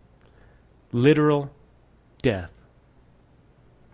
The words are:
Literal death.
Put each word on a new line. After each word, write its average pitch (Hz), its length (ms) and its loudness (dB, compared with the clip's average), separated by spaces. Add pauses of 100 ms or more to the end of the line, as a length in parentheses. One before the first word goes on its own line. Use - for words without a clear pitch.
(920)
Literal 147 580 0 (720)
death. 95 300 -4 (1400)